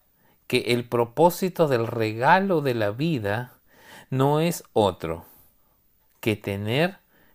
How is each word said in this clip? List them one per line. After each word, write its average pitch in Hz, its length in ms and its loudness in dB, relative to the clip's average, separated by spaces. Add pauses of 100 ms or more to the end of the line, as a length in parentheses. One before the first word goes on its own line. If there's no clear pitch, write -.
(480)
que 120 260 0
el 120 160 -2
propósito 160 800 0
del 117 180 0
regalo 127 720 2
de 135 140 0
la 107 180 0
vida 120 640 -4 (560)
no 143 320 2
es 170 320 -4
otro 87 500 0 (960)
que 107 160 0
tener 107 600 -4 (380)